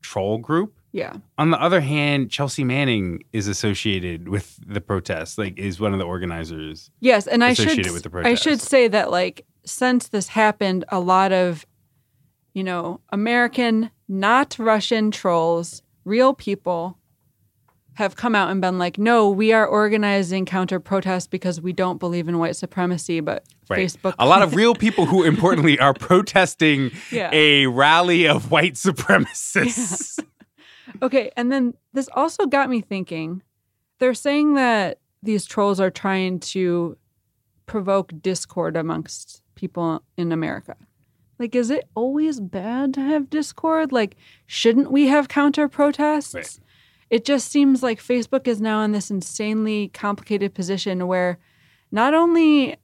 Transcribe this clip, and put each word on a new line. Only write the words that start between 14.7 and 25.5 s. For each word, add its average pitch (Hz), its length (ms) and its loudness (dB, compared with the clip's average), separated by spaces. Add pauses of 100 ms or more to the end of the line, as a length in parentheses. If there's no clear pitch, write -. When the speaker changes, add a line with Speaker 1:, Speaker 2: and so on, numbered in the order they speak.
Speaker 2:
trolls, 170 720 0 (220)
real 247 300 2
people 185 640 -6 (960)
have 196 220 -4
come 233 180 -2
out 190 160 2
and 190 100 -2
been 185 180 0
like, 180 200 -2
"No, 220 320 4
we 214 220 2
are 220 140 6
organizing 202 800 0
counter 185 340 -2
protests 185 460 -4
because 180 340 -6
we 180 120 -6
don't 180 260 -2
believe 175 300 -4
in 170 100 -2
white 165 180 -2
supremacy," 180 640 -4
but - 240 -6 (260)
Speaker 1:
Right. 190 180 0
Speaker 2:
Facebook - 300 -6
Speaker 1:
A 123 80 4
lot 190 160 8
of 160 120 2
real 220 200 4
people 214 320 2
who, 180 180 4
importantly, 160 540 4